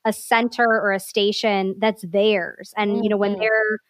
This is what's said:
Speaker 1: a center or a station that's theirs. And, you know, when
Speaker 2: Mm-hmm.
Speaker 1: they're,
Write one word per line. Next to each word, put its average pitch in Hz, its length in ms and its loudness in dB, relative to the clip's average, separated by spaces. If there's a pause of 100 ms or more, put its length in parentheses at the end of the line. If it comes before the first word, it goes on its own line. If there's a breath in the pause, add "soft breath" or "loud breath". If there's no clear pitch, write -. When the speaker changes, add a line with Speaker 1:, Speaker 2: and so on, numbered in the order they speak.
Speaker 1:
a 220 80 2
center 240 520 0
or 220 260 2
a 190 80 0
station 202 800 0
that's 214 240 -2
theirs. 196 760 -2
And, 208 280 0
you 208 40 0
know, 208 80 2
when 202 180 0
Speaker 2:
Mm-hmm. 196 80 -6
Speaker 1:
they're, 220 360 0 (120)